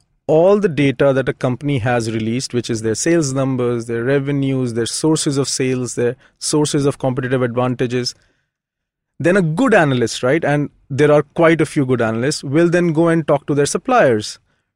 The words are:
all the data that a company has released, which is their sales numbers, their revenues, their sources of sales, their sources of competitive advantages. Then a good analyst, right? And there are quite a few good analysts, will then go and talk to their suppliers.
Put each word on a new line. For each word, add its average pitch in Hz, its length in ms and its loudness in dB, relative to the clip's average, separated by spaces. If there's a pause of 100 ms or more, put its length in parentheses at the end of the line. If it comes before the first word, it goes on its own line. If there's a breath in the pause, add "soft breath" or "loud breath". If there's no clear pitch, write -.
(260)
all 180 320 4
the 202 100 0
data 139 460 2
that 131 140 -2
a 143 60 0
company 135 440 -2
has 117 340 -2
released, 113 400 -4
which 123 160 -4
is 110 140 -4
their 110 120 -2
sales 165 380 0
numbers, 123 540 -2
their 117 180 -4
revenues, 135 720 -2
their 113 120 -2
sources 156 520 -2
of 135 100 -2
sales, 127 460 -4
their 120 220 -2 (220 soft breath)
sources 151 460 0
of 139 140 -2
competitive 127 440 -2
advantages. 123 720 -2 (1040)
Then 170 160 2
a 202 60 2
good 202 320 0
analyst, 135 480 0
right? 139 220 0
And 143 260 -2 (200)
there 147 220 2
are 147 100 4
quite 160 380 2
a 156 60 0
few 143 200 -2
good 127 160 0
analysts, 113 400 -2
will 156 260 2
then 175 240 0
go 165 160 2
and 165 180 0
talk 147 200 0
to 147 80 -2
their 143 120 2
suppliers. 175 720 0 (380)